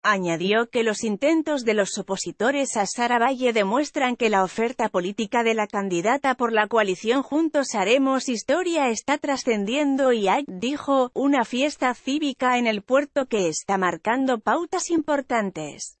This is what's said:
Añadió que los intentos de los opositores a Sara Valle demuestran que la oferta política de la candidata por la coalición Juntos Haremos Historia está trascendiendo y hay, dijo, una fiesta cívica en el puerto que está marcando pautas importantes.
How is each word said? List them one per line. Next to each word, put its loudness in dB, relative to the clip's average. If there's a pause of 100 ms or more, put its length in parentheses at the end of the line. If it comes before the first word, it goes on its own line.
Añadió 0
que 0
los -2
intentos 0
de 2
los 0
opositores -2
a 0
Sara 0
Valle 2
demuestran 0
que 0
la 4
oferta -2
política -2
de 2
la 0
candidata -2
por -2
la 2
coalición 0
Juntos 0
Haremos 2
Historia 0
está -2
trascendiendo 0
y 2
hay, 2
dijo, -2
una 2
fiesta -2
cívica -2
en 0
el -2
puerto 0
que 0
está -2
marcando 0
pautas -2
importantes. -2